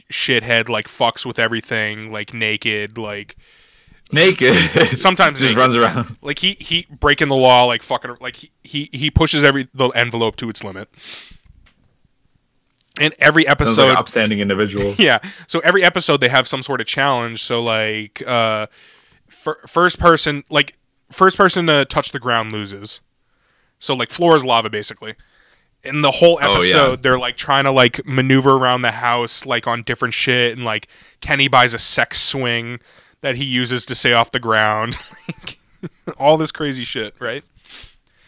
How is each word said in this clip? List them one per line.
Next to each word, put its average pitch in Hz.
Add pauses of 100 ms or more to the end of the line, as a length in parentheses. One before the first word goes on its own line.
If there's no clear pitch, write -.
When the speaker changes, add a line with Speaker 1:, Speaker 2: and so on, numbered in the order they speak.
(120)
Speaker 1:
shithead, 117
like, 110
fucks -
with 123
everything, 110
like, 107
naked, 107
like, 104 (800)
Speaker 2:
Naked? 156
<laughs> -
Speaker 1:
Sometimes 175
Speaker 2:
Just 123
Speaker 1:
naked. -
Speaker 2:
runs 127
around. 113
Speaker 1:
Like, 143
he, 190
he 170
breaking 143
the 139
law, 127
like, 120
fucking, 123
like, 127
he, - (120)
he, 147
he 143
pushes 156
every, 139
the 131
envelope 117
to 117
its -
limit. 98 (2000)
And 151
every 151
Speaker 2:
Sounds 143
like 147
an -
Speaker 1:
episode 127
Speaker 2:
upstanding 107
individual. 101
Speaker 1:
<laughs> -
Yeah. 135 (280)
So 165
every 180
episode 175
they 123
have 127
some 131
sort 127
of 104
challenge. 120
So, 117
like, 107
uh, 113 (600)
fir-, -
first 175
person, 156
like, 147 (340)
first 190
person 180
to 143
touch -
the 135
ground 113
loses. 104 (760)
So, -
like, 123
floor 170
is 135
lava, 113
basically. 107 (680)
In 143
the 143
whole 170
Speaker 2:
Oh, 143
yeah. 98
Speaker 1:
episode, 131
they're, 127
like, 123
trying 139
to, 139
like, 127
maneuver 135
around 127
the 120
house, 120
like, 120
on 117
different 120
shit. 123
And, 120
like, 110 (360)
Kenny 139
buys 123
a 117
sex -
swing 120 (440)
that 135
he 135
uses 123
to 127
stay 120
off 117
the 127
ground. 110
<laughs> - (200)
Like, - (600)
all 147
this 156
crazy 135
shit, 110
right? 123 (840)